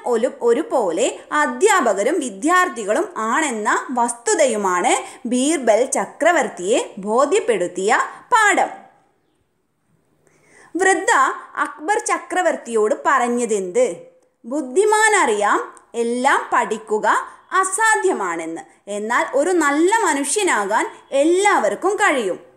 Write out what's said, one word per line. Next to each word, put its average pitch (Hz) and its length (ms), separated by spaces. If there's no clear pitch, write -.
ഒരു, 233 160
ഒരുപോലെ 233 580
അധ്യാപകരും 262 840
വിദ്യാർത്ഥികളും 247 840
ആണെന്ന 240 420
വസ്തുതയുമാണ് 233 960
ബീർബൽ 254 500
ചക്രവർത്തിയെ 233 840
ബോധ്യപ്പെടുത്തിയ 220 960
പാഠം. 392 400
വൃദ്ധ 381 320
അക്ബർ 392 340
ചക്രവർത്തിയോട് 294 840
പറഞ്ഞതെന്ത്? 240 800
ബുദ്ധിമാനറിയാം 302 1160
എല്ലാം 254 380
പഠിക്കുക 214 500
അസാധ്യമാണെന്ന്, 220 1000
എന്നാൽ 240 260
ഒരു 349 160
നല്ല 311 300
മനുഷ്യനാകാൻ 277 760
എല്ലാവർക്കും 339 800
കഴിയും. 233 360